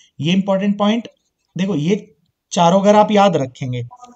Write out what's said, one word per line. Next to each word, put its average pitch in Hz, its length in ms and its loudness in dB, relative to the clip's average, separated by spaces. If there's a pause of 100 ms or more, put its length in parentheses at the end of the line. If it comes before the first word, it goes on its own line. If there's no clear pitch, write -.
(200)
ये 156 140 -2
important 196 440 -2
point 208 300 -2 (480)
देखो, 185 200 -4
ये 160 400 -4 (360)
चारों 180 300 2
अगर 208 140 4
आप 214 160 4
याद 196 260 4
रखेंगे 127 460 -6 (320)